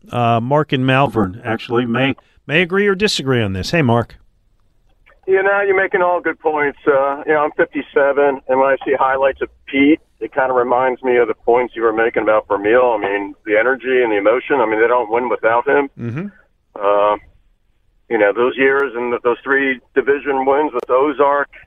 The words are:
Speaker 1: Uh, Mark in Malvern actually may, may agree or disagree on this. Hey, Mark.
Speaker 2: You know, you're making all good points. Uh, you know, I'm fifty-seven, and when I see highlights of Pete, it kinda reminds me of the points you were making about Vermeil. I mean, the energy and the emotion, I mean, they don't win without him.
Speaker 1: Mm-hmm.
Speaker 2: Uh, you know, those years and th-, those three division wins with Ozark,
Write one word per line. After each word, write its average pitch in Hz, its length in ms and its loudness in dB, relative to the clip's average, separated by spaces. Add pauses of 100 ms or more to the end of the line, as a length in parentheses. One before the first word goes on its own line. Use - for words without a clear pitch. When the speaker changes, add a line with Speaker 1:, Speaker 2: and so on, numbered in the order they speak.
(100)
Speaker 1:
Uh, 117 300 0
Mark 143 320 -2
in 131 140 0
Malvern 117 580 0
actually 117 420 -4
may, 127 280 -2 (320)
may 156 160 0
agree 190 240 0
or 202 80 0
disagree 139 480 0
on 101 100 -2
this. 92 180 -6
Hey, 170 120 2
Mark. 117 340 0 (1080)
Speaker 2:
You - 160 2
know, 202 200 2
you're 196 140 0
making 190 260 0
all 175 180 0
good 160 180 -4
points. 147 480 -2
Uh, 139 400 0
you 151 60 0
know, 151 100 2
I'm 151 100 -2
fifty-seven, 139 920 0
and 131 140 0
when 135 80 4
I 135 160 2
see 143 100 0
highlights 135 480 0
of 120 60 -6 (180)
Pete, 139 320 2 (220)
it 110 120 -10
kinda 131 220 -2
reminds 123 480 0
me 127 140 0
of 120 100 4
the 107 80 -6
points 120 400 0
you 113 80 -6
were 113 100 2
making 113 300 0
about 107 240 0
Vermeil. 113 500 2
I - 20 -4
mean, 101 360 -4 (100)
the 107 140 0
energy 127 440 0
and 113 100 0
the 104 60 0
emotion, 123 420 0
I 113 60 2
mean, 110 140 -2
they 117 60 4
don't 117 240 0
win 120 180 -2
without 113 380 0
him. 139 320 0
Speaker 1:
Mm-hmm. 127 280 -8 (500)
Speaker 2:
Uh, 104 400 2 (920)
you 117 100 -2
know, 101 140 4
those 120 240 -2
years 135 380 0
and 120 200 -6
th-, 117 100 -6
those 120 180 0
three 135 380 -2 (160)
division 135 500 -2
wins 139 260 0
with 120 160 -6
Ozark, 139 600 0 (160)